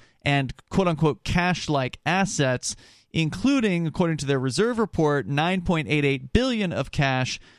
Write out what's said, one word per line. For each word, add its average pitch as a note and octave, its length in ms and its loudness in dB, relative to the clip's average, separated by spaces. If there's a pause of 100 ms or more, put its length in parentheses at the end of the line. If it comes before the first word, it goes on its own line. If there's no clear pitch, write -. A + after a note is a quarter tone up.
(220)
and C#3 300 0 (180)
quote-unquote D#3+ 520 2
cash-like D#3 840 0
assets, D#3 720 0 (380)
including, F#3 720 0
according E3 300 0
to C#3 100 -6
their C#3 140 0
reserve F3+ 400 0
report, D3 480 0
nine E3+ 340 0
point E3+ 260 0
eight D3 160 2
eight C3+ 280 -2
billion A3 400 0
of B2 180 -4
cash C3 480 0 (200)